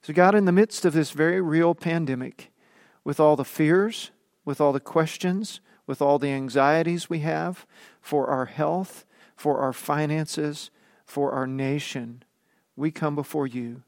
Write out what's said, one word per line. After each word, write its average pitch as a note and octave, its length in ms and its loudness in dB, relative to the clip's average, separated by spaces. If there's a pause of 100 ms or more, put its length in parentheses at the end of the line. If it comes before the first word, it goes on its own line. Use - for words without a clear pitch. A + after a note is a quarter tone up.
So - 120 -10
God, F3+ 200 6
in G#3 120 4
the F3+ 80 4
midst G#3 320 2
of E3+ 80 4
this D3+ 180 2
very E3+ 300 0
real E3+ 340 2
pandemic, C#3 760 -4 (500)
with C#3+ 160 -4
all D3+ 160 8
the C3+ 80 -4
fears, F3 680 0 (340)
with C#3+ 160 -4
all D3 100 4
the C3+ 80 -2
questions, F3+ 800 -2 (260)
with - 160 -6
all C#3+ 160 4
the C#3 120 -2
anxieties C#3 800 0
we E3 100 -4
have D#3+ 460 -4 (340)
for C#3+ 280 -2
our C3 180 0
health, D#3+ 580 -4 (320)
for D3 220 0
our C3 160 -2
finances, D3+ 1000 -4 (320)
for C#3 300 -2
our C3 120 -2
nation, C3 800 -6 (540)
we D3+ 140 -2
come D3+ 220 -4
before D3 320 -4
you. A#2+ 420 -10